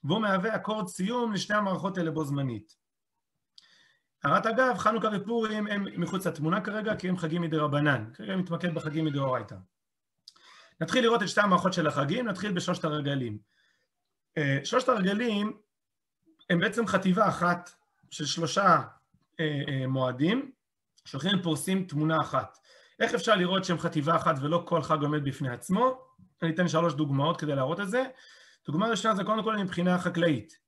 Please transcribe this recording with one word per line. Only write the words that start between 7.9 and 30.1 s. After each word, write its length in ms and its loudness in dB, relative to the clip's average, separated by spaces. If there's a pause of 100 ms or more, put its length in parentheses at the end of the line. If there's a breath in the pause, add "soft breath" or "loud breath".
כרגע 220 -6
נתמקד 380 -2
בחגים 300 -2
מדאורייתא. 520 -2 (1200 loud breath)
נתחיל 240 2
לראות 180 4
את 60 -2
שתי 120 0
המערכות 320 4
של 140 0
החגים, 420 0
נתחיל 240 -4
בשלושת 320 -2
הרגלים. 540 -2 (1000)
אה, 260 2
שלושת 240 0
הרגלים 680 0 (920)
הם 100 4
בעצם 260 0
חטיבה 420 4
אחת 420 0 (400)
של 160 -6
שלושה, 560 4 (580)
אה, 280 -2
אה, 180 -2
מועדים, 680 0 (520)
שהולכים 360 -2
ופורסים 440 -2
תמונה 380 0
אחת. 360 -4 (420 soft breath)
איך 140 2
אפשר 220 4
לראות 280 0
שהם 140 0
חטיבה 380 0
אחת 240 2
ולא 260 0
כל 160 0
חג 200 0
עומד 220 -2
בפני 240 -4
עצמו? 500 0 (440)
אני 120 0
אתן 140 2
שלוש 260 2
דוגמאות 460 0
כדי 140 -2
להראות 260 -2
את 100 -4
זה. 140 0 (640 loud breath)
דוגמה 220 0
ראשונה 260 2
זה 100 -2
קודם 200 0
כל 120 0
מבחינה 420 0
חקלאית. 680 0